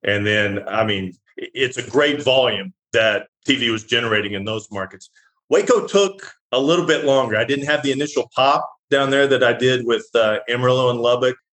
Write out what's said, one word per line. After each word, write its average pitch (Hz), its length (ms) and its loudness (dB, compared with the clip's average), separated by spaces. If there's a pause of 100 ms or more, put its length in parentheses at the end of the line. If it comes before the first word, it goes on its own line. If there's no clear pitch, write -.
And 101 240 -2
then, 104 400 0
I 110 160 -2
mean, 95 300 -4 (260)
i-, - 140 -12
it's 127 240 -4
a 120 120 -8
great 147 320 0
volume 117 520 0 (200)
that 110 340 2 (180)
T 139 100 2
V 127 140 -2
was 107 140 -4
generating 107 500 -2
in 98 100 -8
those 110 280 -8
markets. 95 380 -12 (400)
Waco 202 380 4
took 196 460 -2 (180)
a 123 80 0
little 165 260 2
bit 151 200 2
longer. 131 320 2
I 117 80 0
didn't 139 200 -4
have 147 180 0
the 135 80 -2
initial 135 440 -4
pop 143 340 2 (220)
down 139 180 2
there 139 180 2
that 127 160 2
I 120 100 4
did 127 320 0
with, 113 200 -2 (100)
uh, 107 240 2 (100)
Amarillo 127 400 2
and 120 100 -2
Lubbock. 123 360 0 (180)